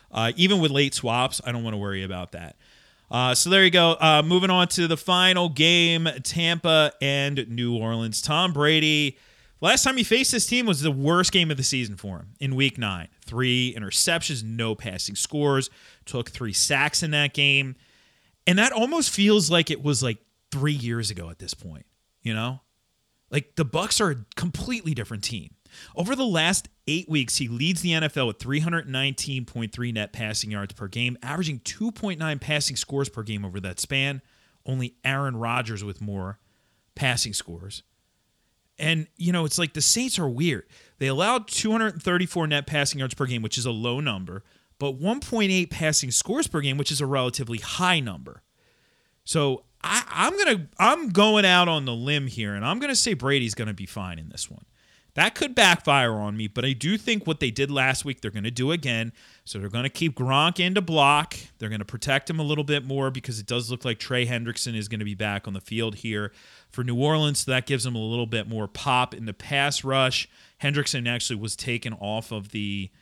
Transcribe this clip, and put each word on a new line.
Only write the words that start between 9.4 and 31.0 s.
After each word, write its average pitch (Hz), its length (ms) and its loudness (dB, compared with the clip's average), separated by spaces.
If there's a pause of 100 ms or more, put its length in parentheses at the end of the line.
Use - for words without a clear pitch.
last 240 240 4
time 262 120 2
he 240 60 0
faced 247 300 2
this 233 140 0
team 240 200 0
was 160 140 2
the 156 100 2
worst 160 400 2
game 170 220 2
of 143 40 -2
the 135 60 -4
season 120 340 -2
for 92 220 -10
him 92 220 -16
in 135 160 -2
week 135 220 2
nine. 95 300 -4 (160)
Three 123 520 0
interceptions, 123 640 -2
no 113 320 -4
passing 98 420 -8
scores, 143 540 0 (340)
took - 260 -6
three 113 220 -8
sacks 143 500 2
in 156 100 -2
that 147 220 2
game. 139 420 2 (720)
And 180 120 6
that 254 140 4
almost 294 380 0
feels 202 400 4
like 170 200 4
it 139 120 -4
was, 139 200 0
like, 117 160 -2 (320)
three 143 220 0
years 117 380 -2
ago 87 200 -10
at 82 80 -16
this 90 160 -10
point, 80 320 -16 (360)
you 117 120 -4
know? 123 260 -4 (720)
Like, - 240 -4
the 160 100 2
Bucs 165 360 0
are 190 100 4
a 120 140 -6 (100)
completely 170 600 -4
different 107 280 -6
team. - 320 -8 (400)
Over 214 220 -2
the 262 100 0
last 170 420 2 (200)
eight 170 200 -2
weeks, 143 280 0
he 135 100 -2
leads 143 340 0
the 175 120 0
N 160 100 2
F 151 140 -2
L 127 100 0
with 107 140 -4
three 139 180 -2
hundred 160 300 -2
nineteen 131 560 -4
point 113 280 -6
three 120 200 -4
net 107 200 -4
passing 107 380 -6
yards 101 220 -6
per 101 160 -10
game, 120 340 -2